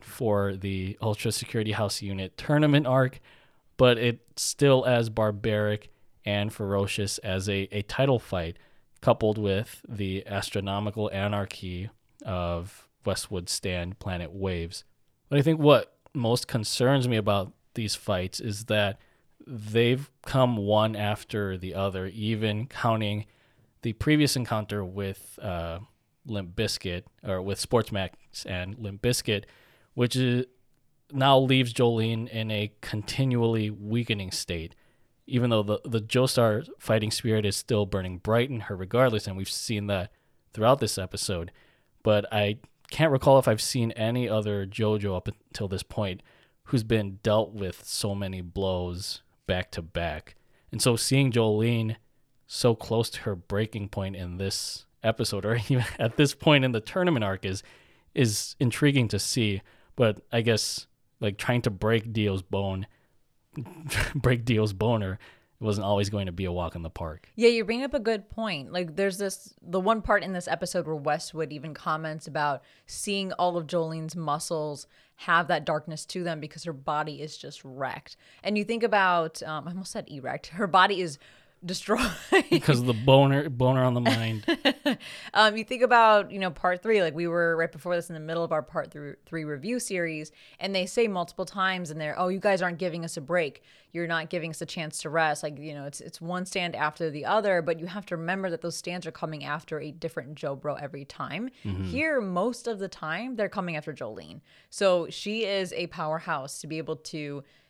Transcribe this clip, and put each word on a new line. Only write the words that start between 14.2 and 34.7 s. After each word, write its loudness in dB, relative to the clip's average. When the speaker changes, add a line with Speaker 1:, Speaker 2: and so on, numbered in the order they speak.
Speaker 1:
Waves. -6
But 2
I 4
think 4
what 6
most 0
concerns 2
me 2
about 0
these -4
fights -4
is -6
that 2
they've 2
come 2
one 4
after -4
the -8
other, -2
even -2
counting -2
the -4
previous 2
encounter -2
with, -8
uh, -6
Limp -8
Bizkit, -4
or -2
with -4
Sports 0
Max -8
and -6
Limp -10
Bizkit, 0
which 0
is, 2
now 6
leaves 4
Jolene 2
in -4
a -2
continually 0
weakening -2
state, -6